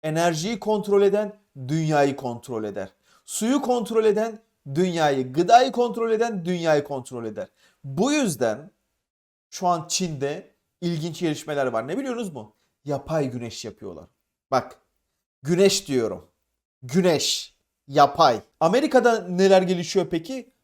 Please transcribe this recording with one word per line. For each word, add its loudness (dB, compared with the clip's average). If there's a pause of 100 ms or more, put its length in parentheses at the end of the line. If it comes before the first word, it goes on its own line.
Enerjiyi -2
kontrol 2
eden 2 (320)
dünyayı 2
kontrol -8
eder. -8 (360)
Suyu 0
kontrol 0
eden 0 (360)
dünyayı, 0
gıdayı 4
kontrol -2
eden -2
dünyayı 2
kontrol -10
eder. -10 (360)
Bu -2
yüzden -2 (760)
şu -4
an 0
Çin'de -6 (300)
ilginç -4
gelişmeler -2
var. -4
Ne -4
biliyorsunuz -6
mu? -16 (300)
Yapay -4
güneş -10
yapıyorlar. -14 (460)
Bak, -4 (640)
güneş 2
diyorum. -2 (560)
Güneş, 0 (320)
yapay. 4 (180)
Amerika'da 4
neler 4
gelişiyor 0
peki? -6 (100)